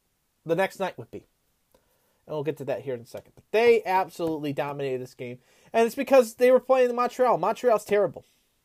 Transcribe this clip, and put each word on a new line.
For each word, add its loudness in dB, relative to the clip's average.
the -2
next -4
night -8
would -18
be. -18
And -14
we'll -6
get -6
to -12
that -6
here -8
in -10
a -20
second. -20
But -20
they 4
absolutely -4
dominated -6
this -16
game. -14
And 2
it's -2
because 2
they 4
were 6
playing 2
in -6
Montreal. 2
Montreal's 0
terrible. 0